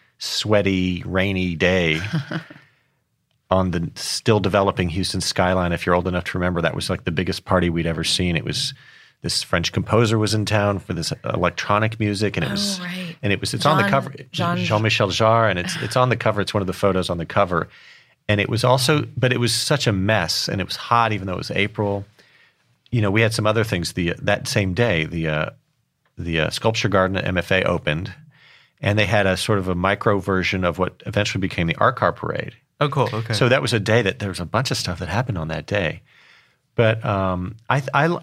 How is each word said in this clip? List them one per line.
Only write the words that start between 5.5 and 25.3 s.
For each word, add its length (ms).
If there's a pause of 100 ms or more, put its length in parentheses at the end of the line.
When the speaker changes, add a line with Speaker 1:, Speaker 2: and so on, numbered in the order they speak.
Speaker 1:
if 140
you're 80
old 120
enough 180
to 140
remember, 240
that 120
was, 160
like, 140
the 60
biggest 340
party 260
we'd 160
ever 180
seen. 320
It 80
was, 300 (480)
this 200
French 300
composer 460
was 160
in 100
town 340
for 140
this 200 (120)
electronic 720
music, 380
and 80
it 40
Speaker 2:
Oh, 40
Speaker 1:
was, 280
Speaker 2:
right. 420
Speaker 1:
and 100
it 80
was, 140
it's 100
on 140
the 60
Speaker 2:
Jean-, 60
Speaker 1:
cover, 240 (180)
Speaker 2:
Jean- 260
Speaker 1:
Jean-Michel 500
Jarre, 420
and 80
it's, 240
it's 140
on 140
the 60
cover. 260
It's 100
one 80
of 60
the 80
photos 340
on 80
the 100
cover. 420 (600)
And 120
it 100
was 140
also, 420 (100)
but 160
it 80
was 140
such 320
a 60
mess, 560
and 120
it 40
was 120
hot, 360
even 140
though 80
it 40
was 120
April. 540 (840)
You 100
know, 100
we 120
had 100
some 140
other 180
things. 300
The, 260
that 260
same 280
day, 320
the, 220
uh, 220 (680)